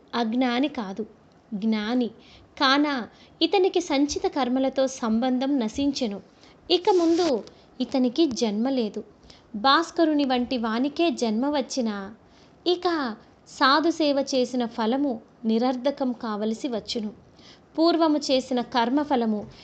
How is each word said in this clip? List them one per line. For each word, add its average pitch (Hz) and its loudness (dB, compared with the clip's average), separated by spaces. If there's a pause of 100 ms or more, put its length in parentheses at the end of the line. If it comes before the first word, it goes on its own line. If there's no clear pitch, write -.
(160)
అజ్ఞాని 240 0
కాదు, 214 -8 (480)
జ్ఞాని. 220 0 (520)
కాన 277 2 (340)
ఇతనికి 359 2
సంచిత 294 0
కర్మలతో 262 0
సంబంధం 254 0
నశించెను. 233 -2 (500)
ఇక 359 4
ముందు 330 2 (380)
ఇతనికి 254 2
జన్మ 226 -2
లేదు. 220 -2 (520)
భాస్కరుని 294 2
వంటి 247 0
వానికే 254 0
జన్మ 233 0
వచ్చినా, 226 -4 (520)
ఇక 339 0 (320)
సాధు 285 2
సేవ 285 2 (100)
చేసిన 247 0
ఫలము 233 -2 (240)
నిరర్ధకం 254 0
కావలసి 220 -4
వచ్చును. 214 -6 (680)
పూర్వము 320 4
చేసిన 262 0
కర్మఫలము 233 0 (180)